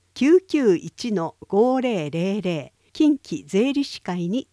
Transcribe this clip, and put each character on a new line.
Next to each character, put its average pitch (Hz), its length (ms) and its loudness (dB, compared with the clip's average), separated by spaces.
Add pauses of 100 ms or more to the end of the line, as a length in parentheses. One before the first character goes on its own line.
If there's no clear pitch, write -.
(140)
九 320 260 4
九 247 360 2
一 214 360 -8
の 165 240 -4 (120)
五 254 320 2
零 208 280 -2
零 185 320 -4
零。 170 320 -6 (240)
近 294 220 2
畿 - 280 -10
税 240 280 0
理 285 100 -2
士 - 160 -12
会 175 300 -6
に 233 220 -6